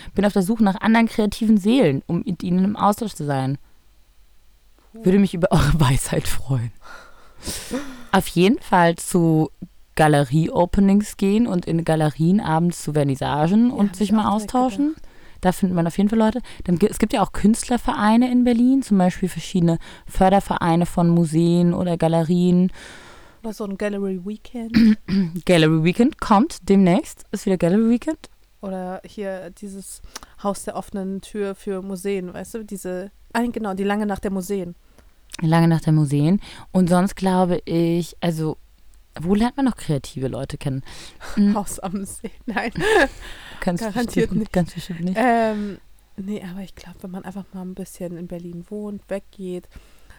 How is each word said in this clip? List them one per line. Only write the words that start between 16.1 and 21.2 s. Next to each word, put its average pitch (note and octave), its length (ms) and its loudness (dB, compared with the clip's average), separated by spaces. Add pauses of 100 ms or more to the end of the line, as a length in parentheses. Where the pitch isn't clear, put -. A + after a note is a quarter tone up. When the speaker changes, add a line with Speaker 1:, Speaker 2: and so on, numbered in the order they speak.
Speaker 1:
Leute. A3 220 2 (220)
Dann F3 160 0
gi-, G#3 100 4
es - 80 -10
gibt A3 160 0
ja A3+ 80 2
auch - 100 0
Künstlervereine A#3 1000 2
in B3 120 4
Berlin, B3 380 4
zum G#3 160 2
Beispiel F#3 320 2
verschiedene E3+ 480 0 (300)
Fördervereine F3 760 2
von E3+ 240 2
Museen E3+ 640 4